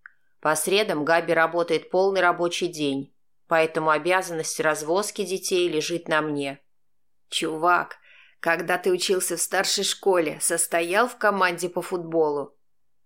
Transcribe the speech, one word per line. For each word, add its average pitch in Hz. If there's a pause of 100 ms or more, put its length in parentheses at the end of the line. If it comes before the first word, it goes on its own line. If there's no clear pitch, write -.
(400)
По 151
средам 185
Габи 165
работает 165
полный 190
рабочий 175
день, 139 (320)
поэтому 160
обязанность 165
развозки 156
детей 180
лежит 165
на 156
мне. 143 (680)
«Чувак, 165 (420)
когда 170
ты 190
учился 180
в 165
старшей 190
школе, 170
состоял 170
в -
команде 185
по 175
футболу?» 165 (500)